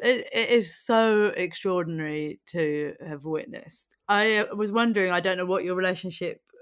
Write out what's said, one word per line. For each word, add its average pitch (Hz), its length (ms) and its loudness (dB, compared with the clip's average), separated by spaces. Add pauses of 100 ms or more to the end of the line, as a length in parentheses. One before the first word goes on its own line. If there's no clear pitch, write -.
it, 247 320 2
it 226 160 0
is 220 260 4
so 220 500 4
extraordinary 165 1200 -2
to 151 480 -2 (100)
have 147 200 -10
witnessed. - 720 -8 (120)
I, 214 300 4
uh, 208 180 0
was 208 160 -2
wondering, 208 400 2
I 175 80 2
don't 185 180 0
know 180 80 -2
what 185 180 0
your 180 120 -4
relationship, 180 640 -4 (200)